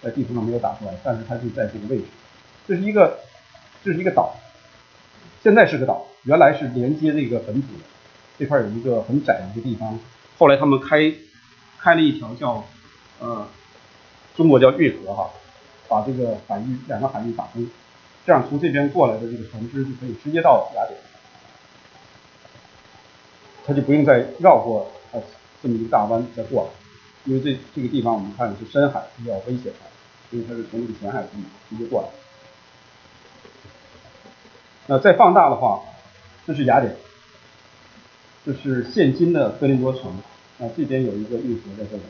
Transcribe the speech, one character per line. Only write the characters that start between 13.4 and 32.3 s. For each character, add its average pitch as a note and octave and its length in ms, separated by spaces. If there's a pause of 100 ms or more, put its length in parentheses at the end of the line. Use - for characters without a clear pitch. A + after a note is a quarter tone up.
中 E3 140
国 C3 100
叫 C3 140
运 C#3+ 280
河 F#2+ 120
哈， F#2 160 (580)
把 G#2+ 140
这 B2 100
个 A#2+ 260 (100)
海 G2+ 120
域， B2+ 180 (100)
两 A2+ 120
个 B2+ 80
海 A2 140
域 A#2 100
打 A#2 220
通， A#2 120 (600)
这 F3 80
样 B2+ 160
从 C#3+ 100
这 E3 100
边 C#3+ 200
过 C#3 180
来 A2 60
的 A2 80
这 A#2 160
个 A2 120
船 A#2 220
只 C3+ 140
就 C3+ 60 (100)
可 B2+ 40
以 A#2 160
直 D3 100
接 E3 100
到 C#3+ 340
雅 A2 120
典， - 120 (2750)
他 C#3+ 80
就 C#3 80
不 C#3 120
用 D3 100
再 B2 220 (140)
绕 E3+ 180
过， A2 340 (200)
呃， A#2 100 (400)
这 C3+ 80
么 A#2 60
一 A2 80
个 A#2 60
大 G#2+ 160
弯 A2+ 200 (100)
再 A#2 80
过 G2 200
来， - 60 (560)
因 C3+ 80
为 C3 60
这， C3+ 180 (160)
这 C#3+ 80
个 B2 60
地 C3 140
方 A2+ 120
我 A2 60
们 G2 180
看 A#2+ 200
是 A2+ 120
深 C#3+ 220
海， - 100 (160)
比 A#2 80
较 A#2 80 (140)
危 B2 100
险 B2 80
的， - 260 (380)
所 A#2+ 100
以 A2 80
他 A#2+ 60
是 A#2 180
从 A2+ 100
这 A2+ 120
个 - 60
浅 G2+ 120
海 B2 120
地 F2+ 60 (400)
直 A2 80
接 A#2 120
过 A#2+ 120
来。 D2 60 (2750)